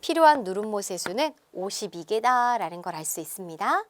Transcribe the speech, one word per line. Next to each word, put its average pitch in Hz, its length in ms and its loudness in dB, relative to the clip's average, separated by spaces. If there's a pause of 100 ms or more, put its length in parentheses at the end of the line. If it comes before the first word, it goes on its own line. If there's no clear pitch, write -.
필요한 302 440 6
누름못의 202 540 -4
수는 254 360 -2 (180)
오십이 175 520 -8
개다라는 220 760 2
걸 180 140 -8
알 156 100 -10
수 - 160 -6
있습니다. 196 680 -4